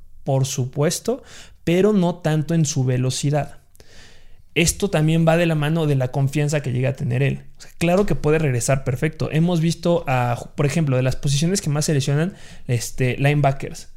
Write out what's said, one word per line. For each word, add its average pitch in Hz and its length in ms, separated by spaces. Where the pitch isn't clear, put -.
Por 135 220
supuesto, 147 760
pero 185 280
no 175 240
tanto 156 380
en 165 100
su 135 200
velocidad. 131 720
Esto 170 360
también 160 360
va 165 120
de 175 80
la 165 80
mano 151 320
de 147 80
la 127 140
confianza 147 520
que 131 120
llega 127 180
a 131 40
tener 127 280
él. 135 220
O - 60
sea, - 160
claro 175 260
que 196 100
puede 151 240
regresar 135 460
perfecto. 135 480
Hemos 165 300
visto, 170 440
a, 120 320
por 143 100
ejemplo, 139 300
de 127 60
las 127 140
posiciones 160 460
que 156 80
más 147 160
se 160 80
lesionan, 143 400
este, 127 500
linebackers. 139 800